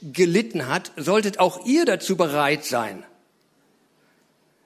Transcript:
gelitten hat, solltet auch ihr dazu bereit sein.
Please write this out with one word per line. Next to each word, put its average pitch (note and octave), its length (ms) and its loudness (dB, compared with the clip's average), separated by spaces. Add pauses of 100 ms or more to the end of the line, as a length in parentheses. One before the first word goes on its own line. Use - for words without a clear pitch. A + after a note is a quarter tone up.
gelitten E3+ 640 0
hat, D#3+ 300 -4
solltet F#3+ 420 0
auch F3+ 280 0
ihr D4+ 180 4
dazu F#3 320 0
bereit D3 480 0
sein. A2 400 -6 (1600)